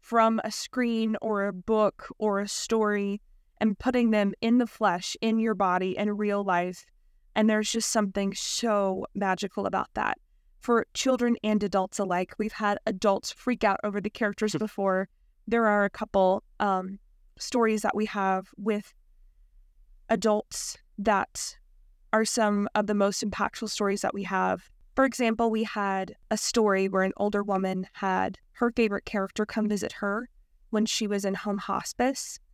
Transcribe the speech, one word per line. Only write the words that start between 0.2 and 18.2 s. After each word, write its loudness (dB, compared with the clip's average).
a -6
screen -2
or 0
a -4
book 0
or 0
a -4
story 0
and 0
putting 2
them 2
in 4
the 4
flesh, -2
in 2
your 0
body, 2
in -2
real 0
life. -2
And 4
there's 2
just -2
something 0
so -2
magical -2
about -2
that. -2
For 2
children 2
and 2
adults -2
alike, -2
we've -2
had -2
adults 0
freak -4
out 2
over -4
the -6
characters -2
before. 0
There 4
are 4
a 0
couple, 2
um, 0
stories 0
that -2
we 0
have -2